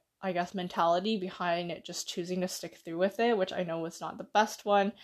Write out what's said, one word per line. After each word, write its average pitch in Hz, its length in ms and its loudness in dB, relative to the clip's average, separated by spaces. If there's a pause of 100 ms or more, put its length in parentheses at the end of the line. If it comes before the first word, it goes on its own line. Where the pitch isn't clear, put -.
(220)
I 190 100 -2
guess, 180 220 -2
mentality 180 640 2
behind 175 540 -2
it, - 120 -10
just - 240 -10
choosing 180 340 -4
to 185 60 0
stick - 300 -10
through 165 200 -8
with 196 220 2
it, 233 180 4
which 185 140 0
I 185 120 -2
know 165 160 -4
was 165 200 -6
not - 180 -8
the 180 60 -10
best - 420 2
one. 202 280 4 (100)